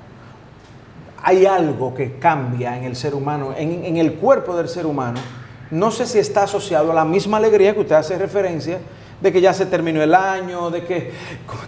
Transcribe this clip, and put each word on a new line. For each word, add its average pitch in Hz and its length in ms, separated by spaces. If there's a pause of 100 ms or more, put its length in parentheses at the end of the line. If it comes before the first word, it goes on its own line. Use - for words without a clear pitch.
(1200)
hay 185 240
algo 139 480
que 127 240
cambia 123 580
en 127 80
el 123 120
ser 143 180
humano, 139 420
en, 165 280
en 170 140
el 160 160
cuerpo 208 420
del 165 120
ser 170 180
humano. 127 340 (500)
No 180 200
sé 220 160
si 240 120
está 202 260
asociado 170 460
a 165 40
la 160 100
misma 190 320
alegría 208 380
que 214 60
usted 160 140
hace 156 240
referencia, 180 600 (420)
de 190 120
que 180 80
ya 185 140
se 185 120
terminó 165 360
el 151 120
año, 180 560
de 170 140
que 175 280 (560)